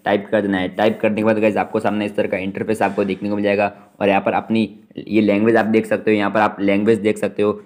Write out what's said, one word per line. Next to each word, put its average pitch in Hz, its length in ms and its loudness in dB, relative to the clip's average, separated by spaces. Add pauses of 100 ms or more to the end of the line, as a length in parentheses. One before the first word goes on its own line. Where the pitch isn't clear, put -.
टाइप 101 260 0
कर 107 120 2
देना 101 160 0
है। 92 120 -2
टाइप 107 320 0
करने 107 140 0
के 104 80 -2
बाद 110 140 2
गाइस, 107 180 2
आपको 101 240 -2
सामने 104 260 -2
इस 104 100 -6
तरह 104 120 0
का 101 100 -2
इंटरफेस 101 440 -4
आपको 101 220 0
देखने 98 240 -4
को 104 80 -2
मिल 104 80 -4
जाएगा 101 280 0 (280)
और 104 80 2
यहाँ 98 120 4
पर 98 120 -2
अपनी 110 300 0 (360)
ये 104 220 0
लैंग्वेज 107 360 4
आप 107 100 4
देख 110 200 2
सकते 107 240 -2
हो, 107 60 4
यहाँ 101 140 0
पर 107 100 0
आप 107 200 2
लैंग्वेज 101 400 2
देख 107 180 0
सकते 104 240 -4
हो, 104 240 0